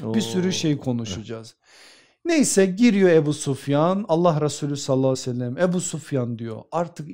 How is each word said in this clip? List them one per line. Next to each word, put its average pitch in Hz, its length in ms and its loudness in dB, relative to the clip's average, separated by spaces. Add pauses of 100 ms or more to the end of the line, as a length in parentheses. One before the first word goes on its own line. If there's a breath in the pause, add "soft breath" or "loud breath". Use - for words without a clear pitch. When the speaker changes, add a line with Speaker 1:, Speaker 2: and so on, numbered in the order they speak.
(160)
Speaker 1:
bir 214 60 2
sürü 180 260 -2
Speaker 2:
Oo. 185 40 0
Speaker 1:
şey 151 260 0
konuşacağız. 113 800 -8 (680 soft breath)
Neyse 285 400 4
giriyor 190 440 4
Ebu 156 240 4
Sufyan, 147 760 0
Allah 165 340 2
Resulü 147 360 -4
sallallahu 135 340 0
aleyhi 131 180 -4
ve 120 40 -4
sellem, 123 240 -6
"Ebu 175 240 0
Sufyan," 123 580 -6
diyor, 113 220 -10 (100)
"artık 165 420 -6